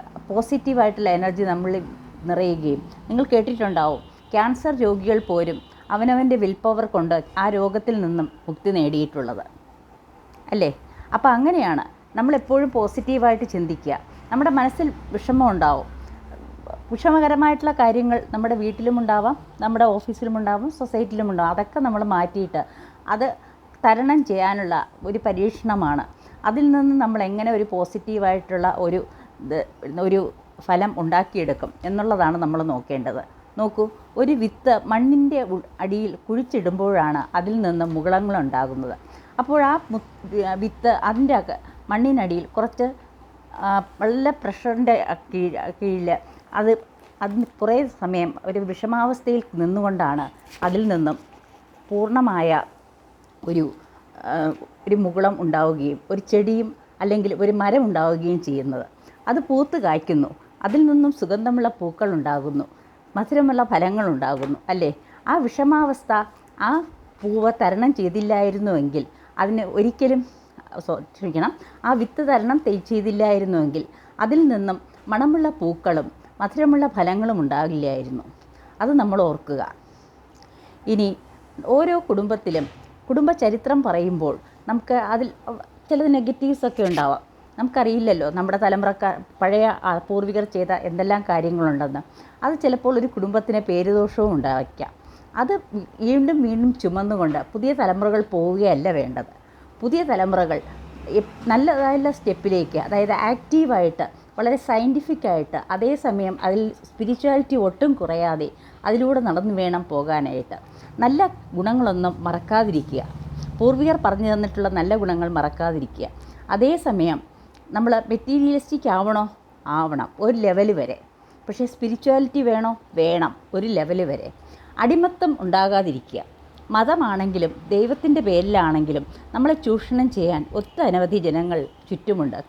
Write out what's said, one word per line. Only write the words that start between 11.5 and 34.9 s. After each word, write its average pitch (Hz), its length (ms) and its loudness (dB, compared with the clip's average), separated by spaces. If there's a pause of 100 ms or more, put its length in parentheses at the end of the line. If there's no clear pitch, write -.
നമ്മളെപ്പോഴും 269 600 2
പോസിറ്റീവായിട്ട് 233 640 0 (100)
ചിന്തിക്കുക. 160 380 -4 (380)
നമ്മുടെ 269 280 2
മനസ്സിൽ 269 300 0 (260)
വിഷമം 254 380 2
ഉണ്ടാവും, 151 340 2 (1040)
വിഷമകരമായിട്ടുള്ള 302 800 4 (120)
കാര്യങ്ങൾ 233 360 2 (140)
നമ്മുടെ 226 220 -2 (100)
വീട്ടിലും 233 360 0
ഉണ്ടാവാം, 214 340 2 (280)
നമ്മുടെ 226 220 2 (100)
ഓഫീസിലും 226 440 -6
ഉണ്ടാവാം, 208 300 -2 (120)
സൊസൈറ്റിയിലും 220 500 -4
ഉണ്ടാവാം. 170 240 0
അതൊക്കെ 208 320 -4
നമ്മൾ 208 160 -2 (140)
മാറ്റിയിട്ട് 180 440 -2 (540)
അത് 240 120 0 (580)
തരണം 254 420 4
ചെയ്യാനുള്ള 190 480 -2 (320)
ഒരു 208 160 -4
പരീക്ഷണമാണ്. 196 800 0 (460)
അതിൽ 277 240 2
നിന്ന് 277 280 4
നമ്മൾ 220 180 0 (100)
എങ്ങനെ 214 260 -2
ഒരു 208 160 0
പോസിറ്റീവായിട്ടുള്ള 185 960 -2 (160)
ഒരു 175 160 0 (460)
ഇത്, 147 120 -4 (480)
ഒരു 190 140 4 (460)
ഫലം 190 260 2 (100)
ഉണ്ടാക്കിയെടുക്കും 165 720 -2 (160)
എന്നുള്ളതാണ് 196 560 0
നമ്മൾ 156 160 -2 (100)
നോക്കേണ്ടത്. 131 500 -6 (400)
നോക്കൂ, 214 260 0 (360)
ഒരു 254 200 4
വിത്ത് 226 320 0 (180)